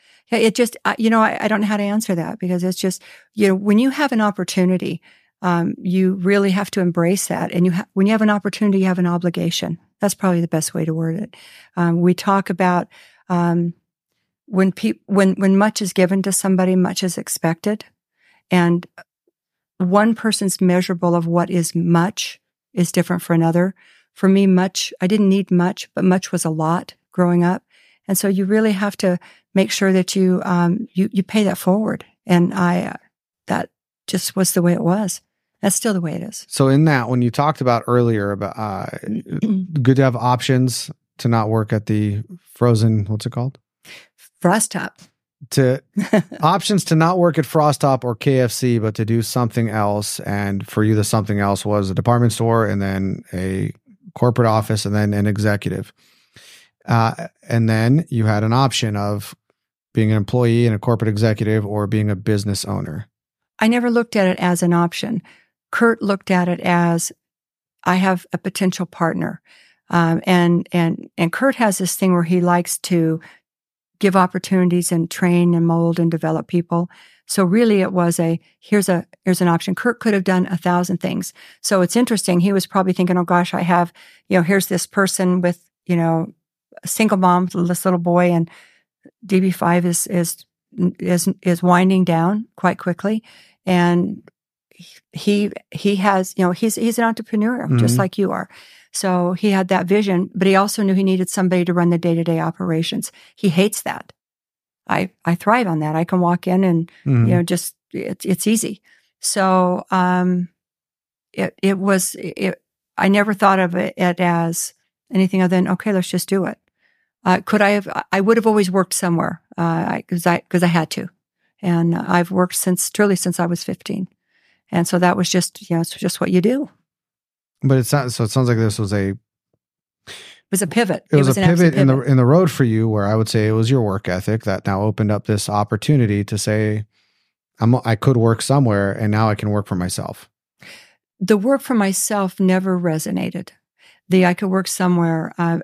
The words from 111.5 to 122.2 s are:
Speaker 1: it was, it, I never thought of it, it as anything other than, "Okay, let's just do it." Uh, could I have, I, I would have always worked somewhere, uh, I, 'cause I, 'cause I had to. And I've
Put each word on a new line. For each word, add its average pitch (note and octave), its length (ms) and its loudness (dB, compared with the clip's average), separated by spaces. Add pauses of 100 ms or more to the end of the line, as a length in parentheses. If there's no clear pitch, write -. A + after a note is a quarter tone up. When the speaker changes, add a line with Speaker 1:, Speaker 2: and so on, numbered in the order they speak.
Speaker 1:
it G3 160 2
was, F#3+ 400 0
it, - 420 -6 (380)
I F#3+ 100 2
never G#3 240 2
thought G3 260 2
of F3+ 160 0
it, - 220 -4
it F3 240 0
as E3+ 540 -2 (380)
anything F#3+ 300 2
other F#3 140 2
than, F3+ 120 2
"Okay, F3+ 240 -2
let's F#3 180 0
just - 180 -4
do G3 160 0
it." - 140 -8 (680)
Uh, F#3 180 4
could G#3+ 160 0
I G3+ 100 4
have, G#3 180 -2
I, - 240 -6
I G3 100 0
would A3 160 4
have A3+ 80 0
always G#3 240 2
worked F#3 240 0
somewhere, E3+ 480 -2 (160)
uh, E3 380 -2
I, - 120 -8
'cause F3 180 -4
I, F3 220 0
'cause F3 140 0
I F3+ 60 4
had E3 240 0
to. - 160 -8 (520)
And E3+ 340 0
I've F3 360 0